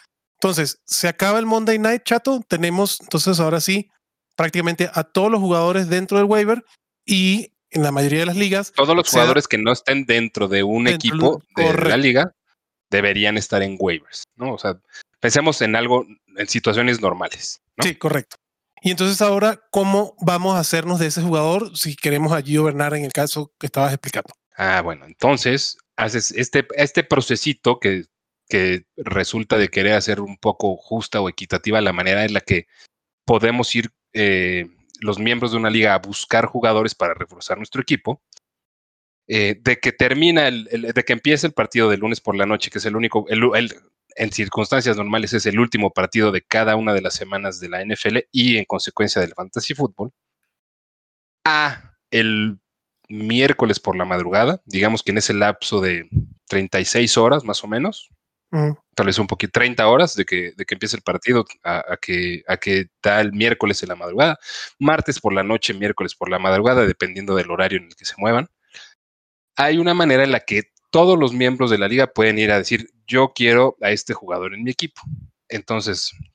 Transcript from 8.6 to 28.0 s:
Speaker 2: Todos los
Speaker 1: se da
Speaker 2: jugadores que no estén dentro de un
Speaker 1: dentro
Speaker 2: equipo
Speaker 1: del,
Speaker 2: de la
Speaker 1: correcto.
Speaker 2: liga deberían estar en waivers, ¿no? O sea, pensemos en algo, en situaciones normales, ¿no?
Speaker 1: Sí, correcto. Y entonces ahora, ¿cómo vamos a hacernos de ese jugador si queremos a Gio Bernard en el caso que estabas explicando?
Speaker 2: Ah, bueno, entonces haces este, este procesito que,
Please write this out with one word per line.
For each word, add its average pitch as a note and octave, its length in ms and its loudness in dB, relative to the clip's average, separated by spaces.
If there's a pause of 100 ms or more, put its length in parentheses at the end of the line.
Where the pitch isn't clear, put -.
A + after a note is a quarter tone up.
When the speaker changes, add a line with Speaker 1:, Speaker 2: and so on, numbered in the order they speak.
Speaker 2:
Todos D3 240 4
los F3 120 2
Speaker 1:
se - 80 0
da A#2+ 60 6
Speaker 2:
jugadores C3 260 4
que A2 100 0
no A2 140 2
estén C3+ 340 -2
dentro A2+ 420 0
de G2 140 2
un A2 220 0
Speaker 1:
dentro D#3+ 240 0
Speaker 2:
equipo - 340 2 (140)
Speaker 1:
del, - 0 -
Speaker 2:
de E3+ 80 2
la D#3+ 140 4
Speaker 1:
correcto. - 200 2
Speaker 2:
liga C#3 340 2 (580)
deberían G2+ 460 2
estar G2+ 260 -2
en G2 160 -6
waivers, - 460 -4 (120)
¿no? B2 180 -8
O - 40 -10
sea, F#2 200 -6 (420)
pensemos D3 420 2
en A2 140 2
algo, B2 300 0 (300)
en G#2 120 -6
situaciones A#2+ 520 0
normales, F2+ 600 -4 (160)
¿no? - 80 -2
Speaker 1:
Sí, F3+ 120 -2
correcto. D3 400 -4 (460)
Y F#3 80 2
entonces F#3 320 0
ahora, G#3 380 2 (100)
¿cómo G3 500 2
vamos F3+ 360 0
a F3 40 2
hacernos E3 400 -2
de E3 60 2
ese D#3+ 160 -4
jugador E3+ 540 0
si D3 200 -6
queremos D3+ 360 0
a D#3 100 0
Gio D3+ 220 0
Bernard D3 300 0
en D3 100 -4
el C3+ 80 -8
caso D3 460 -4
que - 80 -8
estabas C#3 260 0
explicando? - 400 -8 (240)
Speaker 2:
Ah, F#2 260 0
bueno, E2 240 -10
entonces B2+ 720 0 (180)
haces A2 360 -2
este, C3+ 420 0
este D3 300 0
procesito B2 760 0
que, F#2+ 240 -2 (440)